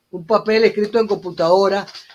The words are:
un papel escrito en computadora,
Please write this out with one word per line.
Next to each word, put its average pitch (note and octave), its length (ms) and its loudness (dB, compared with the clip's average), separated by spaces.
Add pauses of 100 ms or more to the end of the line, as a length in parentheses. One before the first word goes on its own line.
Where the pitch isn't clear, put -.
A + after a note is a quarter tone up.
(100)
un F3 160 -14
papel G#3+ 380 2
escrito G#3 340 0
en A3+ 80 2
computadora, F#3 800 0 (280)